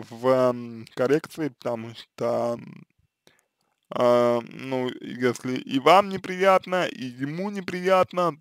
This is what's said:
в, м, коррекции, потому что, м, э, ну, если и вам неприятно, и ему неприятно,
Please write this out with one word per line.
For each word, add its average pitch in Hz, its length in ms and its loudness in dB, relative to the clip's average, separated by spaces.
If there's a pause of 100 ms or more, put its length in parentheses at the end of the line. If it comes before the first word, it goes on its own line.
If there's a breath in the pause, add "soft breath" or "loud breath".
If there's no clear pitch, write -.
(100)
в, 120 180 -4
м, 120 640 2
коррекции, 143 560 0
потому 117 440 -6
что, 120 640 -4
м, - 280 -18 (1080)
э, 120 460 4 (100)
ну, 127 400 -4 (100)
если 123 560 -2
и 135 220 -2
вам 180 300 6
неприятно, 185 800 0
и - 180 -8
ему 143 460 -6
неприятно, 180 920 0